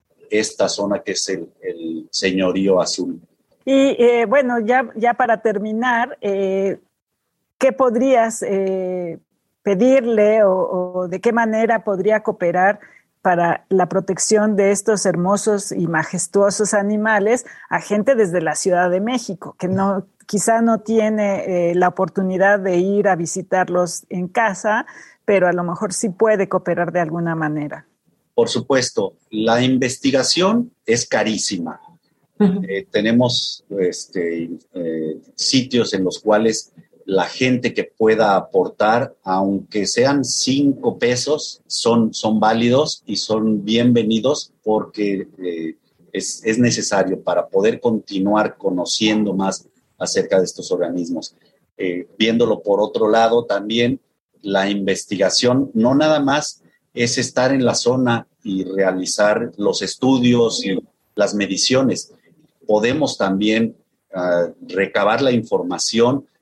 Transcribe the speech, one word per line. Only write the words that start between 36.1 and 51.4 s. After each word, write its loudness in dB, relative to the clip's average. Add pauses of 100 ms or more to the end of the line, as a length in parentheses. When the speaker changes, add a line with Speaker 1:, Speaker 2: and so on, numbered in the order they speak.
Speaker 1:
cuales 0 (320)
la 0
gente -2
que -2
pueda 2
aportar, 0
aunque -2
sean 2
cinco -2
pesos, -2
son, 0
son -2
válidos 2
y -6
son 0
bienvenidos 2 (100)
porque, -2 (160)
eh, -6 (360)
es, -8
es 0
necesario 0
para -2
poder 0
continuar -2
conociendo -2
más -4 (300)
acerca -2
de 2
estos -10
organismos. -6 (420)